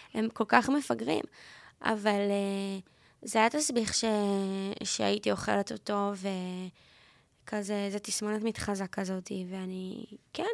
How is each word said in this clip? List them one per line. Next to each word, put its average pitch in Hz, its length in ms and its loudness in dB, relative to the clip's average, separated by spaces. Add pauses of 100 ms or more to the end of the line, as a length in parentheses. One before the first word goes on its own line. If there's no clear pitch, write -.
(140)
הם 226 160 2
כל - 180 0
כך 233 220 6
מפגרים. 254 540 2 (580)
אבל, 214 280 2 (200)
אה, 196 500 0 (420)
זה 214 180 0
היה 220 100 8
תסביך 240 440 0
ש-, - 120 0 (800)
שהייתי 208 480 2
אוכלת 202 400 0
אותו, 202 400 -2 (1300)
וכזה, 202 480 -2
זה 202 80 -2
תסמונת 214 440 -2
מתחזה 202 440 -2
כזאת, 190 440 -4 (180)
ואני, 185 560 -8 (280)
כן, 330 100 -4 (100)